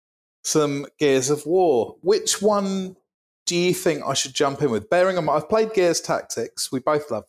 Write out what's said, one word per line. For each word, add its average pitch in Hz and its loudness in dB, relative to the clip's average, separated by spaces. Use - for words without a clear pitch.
some 143 0
Gears 135 4
of 147 -2
War. 156 2
Which - 0
one 196 -2
do 170 -2
you 175 2
think 160 -2
I 135 -2
should 131 -4
jump 139 0
in 143 2
with? 107 -4
Bearing 180 2
in 170 -2
mind, 147 0
I've 151 -14
played 220 0
Gears 175 2
Tactics. - -6
We 135 -4
both 151 -2
love 107 -6